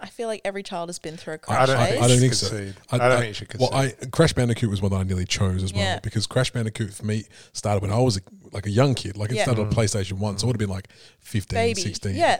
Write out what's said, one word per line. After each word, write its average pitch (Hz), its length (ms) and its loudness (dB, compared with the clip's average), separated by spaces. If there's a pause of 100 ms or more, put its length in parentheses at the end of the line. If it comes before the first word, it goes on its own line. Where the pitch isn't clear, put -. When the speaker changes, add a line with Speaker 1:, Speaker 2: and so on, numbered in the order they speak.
Speaker 1:
I 208 60 -14
feel 233 200 -8
like 220 160 -6
every 196 180 -6
child 175 280 -8
has 175 80 -10
been 160 180 -12
through 160 180 -10
a - 20 -10
Speaker 2:
I, - 20 -16
Speaker 1:
crash - 240 0
Speaker 3:
I 131 40 6
don't 131 100 2
Speaker 2:
I, 120 100 4
Speaker 3:
think - 80 0
Speaker 1:
phase. - 100 2
Speaker 2:
I 123 40 6
don't 127 80 8
Speaker 3:
you 123 40 6
Speaker 2:
think 127 140 6
Speaker 3:
should 107 40 0 (100)
Speaker 2:
so. 107 80 -4
Speaker 3:
concede. 98 180 -8 (160)
Speaker 2:
I, 127 60 -2
Speaker 3:
I - 20 0
don't 123 140 6
Speaker 2:
I, 127 40 4
Speaker 3:
think 120 120 0
you 104 60 -10
should - 240 -12
Speaker 2:
well, 127 160 2
I, 135 160 2
Speaker 3:
concede. - 220 -12
Speaker 2:
Crash 160 220 4
Bandicoot 120 360 0
was 98 120 -2
one 101 80 2
that 98 80 2
I 95 60 0
nearly 92 200 -2
chose 92 380 0
as 92 100 -4
well 101 100 0
Speaker 1:
Yeah. 185 180 0
Speaker 2:
because 107 260 -4
Crash - 240 0
Bandicoot 110 420 -4
for - 140 -10
me 107 180 -2 (300)
started 104 260 0
when 98 100 -4
I 107 80 2
was 123 200 4
a, - 20 -4 (300)
like, - 160 -8
a 110 40 -2
young 127 240 4
kid. 107 220 -6
Like, 104 140 -4
it 127 60 0
Speaker 1:
Yeah. 208 80 2
Speaker 2:
started 110 180 2
on 104 80 -2
Speaker 3:
Mm. - 40 0
Speaker 2:
PlayStation 98 440 0
one, 101 200 -2
so - 60 -2
I 120 40 2
would 123 80 0
have - 20 -6 (100)
been, 95 60 -6
like, 95 140 -10 (320)
fifteen, - 360 -6
Speaker 1:
Baby. 226 240 0
Speaker 2:
sixteen. 190 360 -4
Speaker 1:
Yeah, 294 240 4